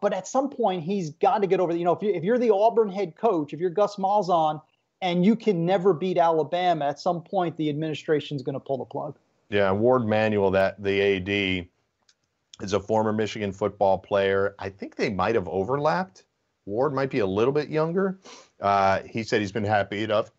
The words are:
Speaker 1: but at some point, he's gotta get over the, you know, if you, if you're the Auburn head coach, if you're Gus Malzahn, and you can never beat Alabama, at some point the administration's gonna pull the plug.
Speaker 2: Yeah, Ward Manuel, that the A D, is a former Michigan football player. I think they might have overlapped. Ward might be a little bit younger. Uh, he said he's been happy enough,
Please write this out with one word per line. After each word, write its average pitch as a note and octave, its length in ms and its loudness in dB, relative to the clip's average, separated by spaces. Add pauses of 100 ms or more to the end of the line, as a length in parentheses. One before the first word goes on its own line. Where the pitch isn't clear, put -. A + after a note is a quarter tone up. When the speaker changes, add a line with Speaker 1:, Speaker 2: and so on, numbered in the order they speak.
Speaker 1:
but G3+ 120 0
at F#3 160 -6
some C4+ 200 0
point, F#3+ 360 -2
he's F3+ 260 -4
gotta G#3+ 380 2
get F3+ 100 2
over F3 140 0
the, E3+ 80 -2
you E3+ 40 -4
know, F3 80 4
if E3 80 -2
you, G3+ 140 0
if E3 80 -4
you're A3+ 160 2
the A3+ 160 4
Auburn G#3+ 340 4
head F#3 280 -6
coach, F3 360 0
if D3+ 60 -10
you're F3+ 100 -2
Gus G3 280 0
Malzahn, F3+ 680 0 (400)
and F3+ 240 2
you A3+ 80 6
can F#3+ 320 0
never F#3+ 260 4
beat F3 260 -2
Alabama, E3 640 2
at C#3 160 -4
some F3 200 -2
point F3 360 -2
the D#3 120 -2
administration's D3 760 -2
gonna C3+ 180 -8
pull C3+ 180 -4
the A#2+ 60 -8
plug. C#3+ 320 -10 (340)
Speaker 2:
Yeah, G2+ 220 2
Ward A#2 340 2
Manuel, G#2+ 460 2
that F#2+ 280 2
the G2 200 0
A G2 180 2
D, F#2 500 -2 (920)
is G2 140 -4
a G2 60 2
former A2 320 0
Michigan G#2+ 380 -4
football G2 480 0
player. G2 640 0
I F#2+ 80 -8
think G2 260 -14
they E3 160 -4
might G2 240 0
have F#2 140 -2
overlapped. D#3 760 -2 (420)
Ward B2+ 300 -2
might C3+ 160 -2
be C3+ 80 -4
a G#2 80 0
little G#2+ 260 2
bit D3 160 -2
younger. E3+ 520 -2 (400)
Uh, G2 400 2
he A2 240 -8
said A2 160 0
he's G2+ 100 -4
been A2 140 -4
happy G#2 400 -2
enough, G#2+ 340 0